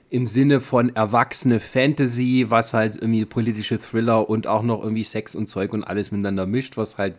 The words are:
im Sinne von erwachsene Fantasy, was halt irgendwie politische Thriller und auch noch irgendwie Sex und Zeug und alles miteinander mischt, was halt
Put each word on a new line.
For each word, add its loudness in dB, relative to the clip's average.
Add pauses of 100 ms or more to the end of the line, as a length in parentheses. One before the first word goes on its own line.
im 0
Sinne 4
von 2
erwachsene 2
Fantasy, 2
was 2
halt 2
irgendwie 0
politische -2
Thriller 0
und -2
auch 2
noch 0
irgendwie -2
Sex -8
und -6
Zeug -4
und -2
alles -4
miteinander -2
mischt, -4
was -4
halt -4